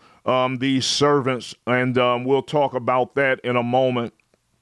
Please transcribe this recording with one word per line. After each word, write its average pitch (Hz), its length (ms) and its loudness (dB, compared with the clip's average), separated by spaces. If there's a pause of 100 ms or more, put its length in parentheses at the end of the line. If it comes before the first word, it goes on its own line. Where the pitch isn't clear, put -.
(260)
um, 127 340 0
these 131 260 -2
servants, 131 720 0 (100)
and, 127 320 0
um, 123 260 2
we'll 131 200 2
talk 139 320 0
about 123 400 -2
that 135 240 0
in 123 160 -4
a 123 80 0
moment. 123 500 0 (480)